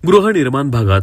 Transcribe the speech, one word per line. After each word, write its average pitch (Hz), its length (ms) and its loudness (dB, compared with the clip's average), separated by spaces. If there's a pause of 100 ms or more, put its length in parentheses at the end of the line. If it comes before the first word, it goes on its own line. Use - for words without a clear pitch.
गृहनिर्माण 170 600 0
भागात 101 340 0